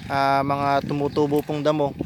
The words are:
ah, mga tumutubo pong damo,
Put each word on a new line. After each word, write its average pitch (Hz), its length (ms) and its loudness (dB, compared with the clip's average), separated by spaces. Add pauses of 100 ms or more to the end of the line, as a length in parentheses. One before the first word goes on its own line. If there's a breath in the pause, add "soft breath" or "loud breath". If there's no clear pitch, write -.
ah, 139 320 2
mga 139 480 0
tumutubo 143 560 0
pong 151 160 -4
damo, 147 320 0 (120)